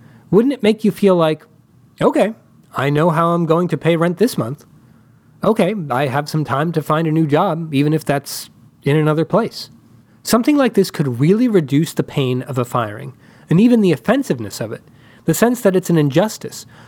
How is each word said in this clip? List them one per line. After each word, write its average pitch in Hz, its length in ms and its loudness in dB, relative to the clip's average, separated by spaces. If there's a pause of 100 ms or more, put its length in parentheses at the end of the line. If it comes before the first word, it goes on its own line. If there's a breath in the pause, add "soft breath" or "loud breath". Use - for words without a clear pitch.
(300 soft breath)
Wouldn't 233 220 4
it - 100 -6
make 214 220 0
you 208 60 2
feel 190 260 2
like, 156 300 0 (560)
"Okay, 226 320 2 (400)
I 135 160 0
know 151 180 2
how 165 200 2
I'm 170 180 0
going 165 220 0
to 151 100 -4
pay 165 180 0
rent 170 220 0
this - 180 -2
month. 131 300 -6 (760 soft breath)
Okay, 214 320 0 (160)
I 131 160 0
have 143 220 -4
some 156 160 -2
time 147 280 -2
to 156 100 -2
find 160 240 -2
a 156 60 -2
new 160 140 2
job, 160 480 -2
even 143 180 2
if 156 120 -2
that's - 460 -6 (320)
in 143 140 2
another 156 280 0
place"? - 460 -4 (520 soft breath)
Something 247 340 0
like 269 180 2
this 190 160 2
could 127 300 -4
really 208 280 2
reduce 165 460 0
the - 80 -2
pain 127 400 -4
of 131 160 -8
a 123 60 0
firing, 120 520 -6 (320 soft breath)
and 165 120 4
even 233 200 6
the 185 120 4
offensiveness 143 680 -2
of 110 120 -8
it, - 100 -14 (420 soft breath)
the 160 100 0
sense 233 260 0
that 190 160 2
it's 185 140 -2
an 170 80 4
injustice. 156 680 -2 (220 loud breath)